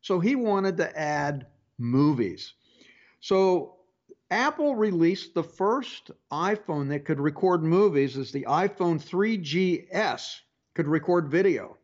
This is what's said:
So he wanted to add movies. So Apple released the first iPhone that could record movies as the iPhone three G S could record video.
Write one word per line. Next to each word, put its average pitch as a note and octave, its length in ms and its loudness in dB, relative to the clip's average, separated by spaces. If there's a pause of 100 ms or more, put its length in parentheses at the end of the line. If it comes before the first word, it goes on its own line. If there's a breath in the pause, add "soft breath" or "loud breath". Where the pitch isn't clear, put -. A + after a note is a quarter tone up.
So F#3 200 -2
he A#3 160 2
wanted G3 400 0
to E3+ 200 -2
add D3 520 -4 (280)
movies. A#2+ 760 0 (680 soft breath)
So F#3+ 580 0 (520)
Apple C#4+ 460 0
released F#3+ 580 0
the E3 80 0
first A3 720 -4 (180)
iPhone D#3+ 600 -2
that C#3+ 140 -4
could D3+ 140 -2
record D#3 460 2
movies D#3+ 520 4
as C3+ 140 -8
the C#3 180 -6
iPhone E3+ 540 0
three G#3+ 340 -2
G F3 540 -2
S - 500 -4 (340)
could D#3+ 120 -2
record D#3+ 400 2
video. D3 560 0